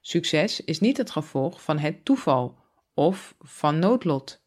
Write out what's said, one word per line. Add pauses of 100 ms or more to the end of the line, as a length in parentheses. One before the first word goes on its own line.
Succes
is
niet
het
gevolg
van
het
toeval (360)
of
van
noodlot.